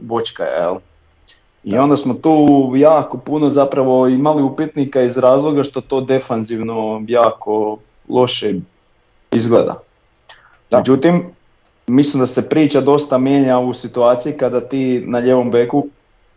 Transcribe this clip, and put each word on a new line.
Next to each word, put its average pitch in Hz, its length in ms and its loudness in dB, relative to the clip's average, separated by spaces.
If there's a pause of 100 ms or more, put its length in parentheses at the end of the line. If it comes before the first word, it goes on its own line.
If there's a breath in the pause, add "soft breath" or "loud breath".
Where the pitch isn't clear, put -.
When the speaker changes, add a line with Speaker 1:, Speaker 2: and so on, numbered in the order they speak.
Speaker 1:
Bočka, 113 420 -6
jel? 85 320 -4 (880 soft breath)
I 101 80 -8
Speaker 2:
Da. 120 100 0
Speaker 1:
onda 143 160 4
smo 131 160 -4
tu 160 240 2 (360)
jako 143 440 2
puno 147 320 -2
zapravo 131 580 2
imali 143 360 2
upitnika 135 580 -2
iz 123 160 0
razloga 139 460 2
što 135 180 -8
to 131 200 -4
defanzivno 113 1040 -4
jako 110 720 0 (320)
loše 123 440 0 (760)
izgleda. 117 500 0 (920 soft breath)
Speaker 2:
Da. 120 60 4
Speaker 1:
Međutim, 135 460 2 (640)
mislim 139 320 2
da 123 80 2
se - 220 -4
priča 147 320 2
dosta 135 360 2
mijenja 131 420 2
u 123 140 -2
situaciji 123 600 -2
kada 123 280 -2
ti 131 440 -4
na 120 120 -4
lijevom 123 340 0
beku, 120 360 0 (500)